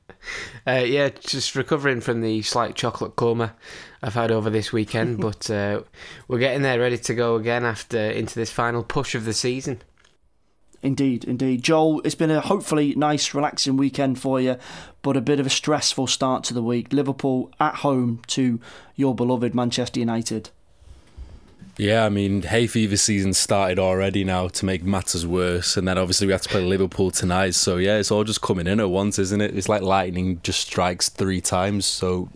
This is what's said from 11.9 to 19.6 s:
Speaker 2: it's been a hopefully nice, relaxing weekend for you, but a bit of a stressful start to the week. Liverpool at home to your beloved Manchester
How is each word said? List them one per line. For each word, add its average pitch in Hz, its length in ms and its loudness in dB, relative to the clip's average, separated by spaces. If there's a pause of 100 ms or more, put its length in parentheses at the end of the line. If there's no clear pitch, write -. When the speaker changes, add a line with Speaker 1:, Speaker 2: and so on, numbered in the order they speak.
Speaker 2:
it's 156 120 -2
been 160 160 2
a 151 120 2
hopefully 151 520 0
nice, 147 380 0
relaxing 143 460 0
weekend 135 420 0
for 131 220 0
you, 127 160 0 (420)
but 139 160 0
a 127 60 0
bit 143 180 2
of 131 60 0
a 120 40 -2
stressful 139 560 0
start 131 380 0
to 117 100 -4
the 120 80 -2
week. 120 300 -2
Liverpool 135 680 0
at 151 180 2
home 123 500 0
to 123 340 0 (340)
your 135 200 2
beloved 120 400 0
Manchester 123 460 0